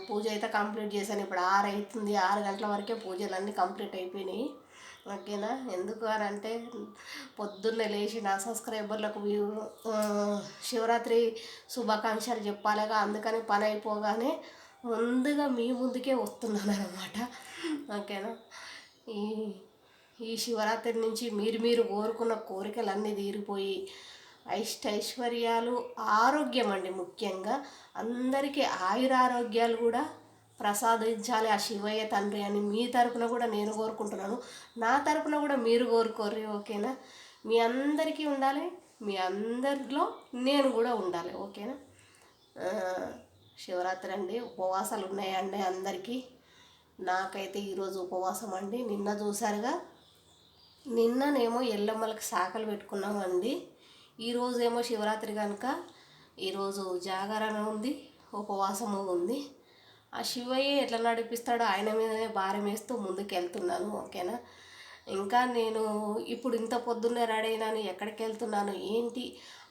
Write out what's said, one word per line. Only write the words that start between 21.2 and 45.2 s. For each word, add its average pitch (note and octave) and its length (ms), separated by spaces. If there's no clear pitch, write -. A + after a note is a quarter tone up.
మీరు, G#3+ 320
మీరు A#3 220
కోరుకున్న A3 500
కోరికలన్నీ G#3 800
తీరిపోయి, G3 760
అష్టైశ్వర్యాలు, A#3 1400
ఆరోగ్యం A#3 720
అండి, F#3 180
ముఖ్యంగా F#3+ 760
అందరికీ C4 680
ఆయురారోగ్యాలు A#3+ 1120
కూడా A#3 340
ప్రసాదించాలి A3 920
ఆ G#3 80
శివయ్య G#3+ 460
తండ్రి G#3 400
అని G3+ 160
మీ G#3 280
తరపున A#3+ 380
కూడా A#3 200
నేను G#3+ 280
కోరుకుంటున్నాను. G#3+ 680
నా A#3 200
తరపున D4+ 420
కూడా D4 160
మీరు A#3 300
కోరుకోర్రి. A3 600
ఓకేనా? G#3 520
మీ A3+ 140
అందరికీ C#4+ 680
ఉండాలి, C#4+ 460
మీ G3+ 160
అందరిలో B3+ 960
నేను C4 380
కూడా A#3 220
ఉండాలి. F3+ 400
ఓకేనా? G3+ 400
ఆ, F#3 360
శివరాత్రి F#3 460
అండి, G3+ 280
ఉపవాసాలు F#3+ 640
ఉన్నాయండి F#3+ 520